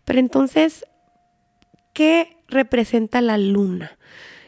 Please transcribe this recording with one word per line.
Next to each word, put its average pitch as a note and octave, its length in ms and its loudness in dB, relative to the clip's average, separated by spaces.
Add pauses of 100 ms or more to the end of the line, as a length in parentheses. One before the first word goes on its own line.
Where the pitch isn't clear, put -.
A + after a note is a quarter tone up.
Pero B3+ 160 0
entonces, C4+ 640 0 (1080)
¿qué E4 440 0 (120)
representa A#3+ 720 0
la A#3 160 0
luna G3 640 -2 (500)